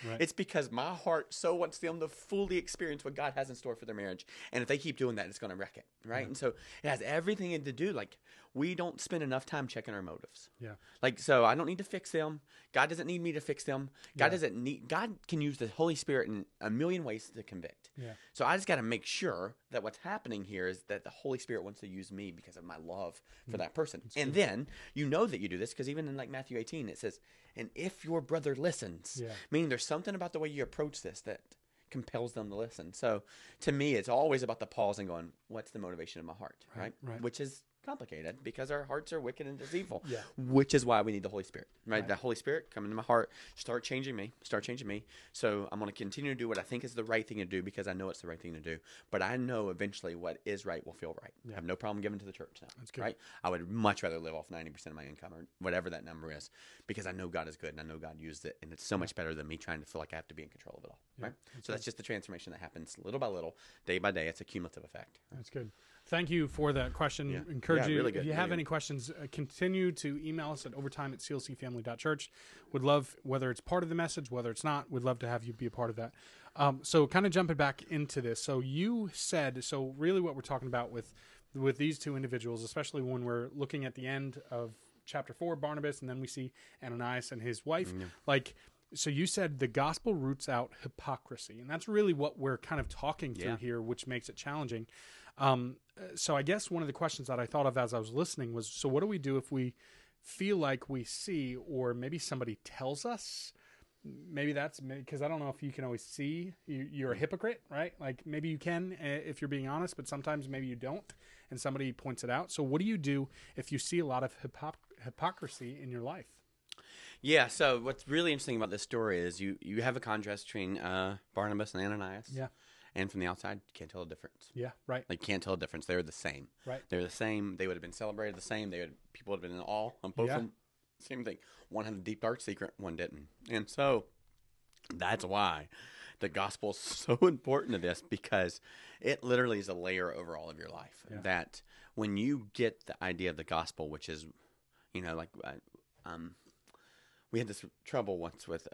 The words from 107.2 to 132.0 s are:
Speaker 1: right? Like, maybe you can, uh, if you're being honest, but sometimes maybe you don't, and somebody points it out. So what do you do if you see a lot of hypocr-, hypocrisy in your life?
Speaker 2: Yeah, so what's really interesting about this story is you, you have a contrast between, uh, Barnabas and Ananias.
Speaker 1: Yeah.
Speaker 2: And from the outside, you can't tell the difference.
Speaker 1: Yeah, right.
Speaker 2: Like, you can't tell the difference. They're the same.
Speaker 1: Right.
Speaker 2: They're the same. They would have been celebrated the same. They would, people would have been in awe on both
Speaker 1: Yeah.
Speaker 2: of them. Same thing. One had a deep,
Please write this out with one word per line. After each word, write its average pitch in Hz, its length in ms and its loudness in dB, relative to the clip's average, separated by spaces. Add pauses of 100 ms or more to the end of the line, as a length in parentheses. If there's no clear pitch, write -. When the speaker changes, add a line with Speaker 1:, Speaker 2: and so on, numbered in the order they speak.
Speaker 1:
right? 147 320 -4
Like, 131 240 -6
maybe 156 240 -2
you 156 80 -2
can, 175 420 -2
uh, 160 60 -8
if 143 340 -4
you're 143 100 -2
being 135 180 -2
honest, 160 280 -2
but 131 140 -10
sometimes 143 400 -4
maybe 135 180 -4
you 123 80 -4
don't, 101 380 -6 (360)
and 127 100 -8
somebody 135 340 -2
points - 300 -6
it 120 60 -2
out. 143 220 2
So 156 100 -2
what 139 180 4
do 190 60 4
you 220 120 2
do 139 320 2 (260)
if - 160 -6
you 135 80 0
see 175 200 2
a 165 60 2
lot 127 200 2
of - 160 -6
hypocr-, 151 340 -8 (280)
hypocrisy 143 800 -4
in 131 80 -8
your 123 120 -4
life? 147 260 -6 (920)
Speaker 2:
Yeah, 139 260 8
so 131 340 6
what's 131 260 -4
really 160 240 4
interesting 131 240 0
about 110 140 2
this 101 120 -2
story 107 380 2
is 87 220 0
you, 98 200 -2
you 104 200 -2
have 123 160 2
a - 20 -4
contrast 104 480 -4
between, 95 300 -2
uh, 95 400 0 (160)
Barnabas 104 400 0
and 92 100 0
Ananias. 101 480 -4
Speaker 1:
Yeah. 131 160 -6 (480)
Speaker 2:
And 95 160 0
from 98 80 -4
the 90 80 2
outside, 98 400 -4
you - 60 -20
can't 80 180 -12
tell 92 120 -8
the 82 60 -10
difference. - 460 -16
Speaker 1:
Yeah, 123 160 -4 (160)
right. 127 220 -2
Speaker 2:
Like, - 120 -2
you - 40 -8
can't 98 180 2
tell 95 120 4
the 85 40 -8
difference. 80 260 -6
They're 90 160 4
the 78 100 -4
same. 71 360 -6 (180)
Speaker 1:
Right. 131 240 -6
Speaker 2:
They're 90 140 2
the 90 60 -2
same. 104 480 -2
They 92 100 0
would 90 80 -2
have 82 60 -8
been 90 120 -10
celebrated 107 420 -4
the 90 60 -12
same. 107 300 -4
They 87 80 -4
would, 80 160 -6 (180)
people - 180 -8
would 90 120 -2
have 90 80 -6
been 90 80 -6
in - 40 -6
awe 107 280 -2 (120)
on 95 80 -4
both 117 180 2
Speaker 1:
Yeah. 135 80 2
Speaker 2:
of 117 60 0
them. 107 100 -8 (460)
Same 127 240 -8
thing. 107 140 -6 (320)
One 107 160 -2
had 110 80 -4
a 98 40 -6
deep, 104 240 -4